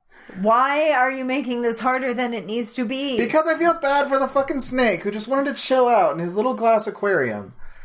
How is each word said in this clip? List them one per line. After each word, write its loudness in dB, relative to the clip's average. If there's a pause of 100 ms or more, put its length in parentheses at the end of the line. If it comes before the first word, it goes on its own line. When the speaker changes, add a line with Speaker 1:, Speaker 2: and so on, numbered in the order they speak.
(400)
Speaker 1:
why 2
are 2
you -6
making -2
this 0
harder 0
than -2
it -8
needs -6
to -2
be? -4
Speaker 2:
Because 2
I 0
feel 4
bad 0
for 2
the 0
fucking -2
snake 0
who -4
just -6
wanted 0
to -4
chill 4
out 4
in -6
his -4
little 0
glass 2
aquarium. -2 (300)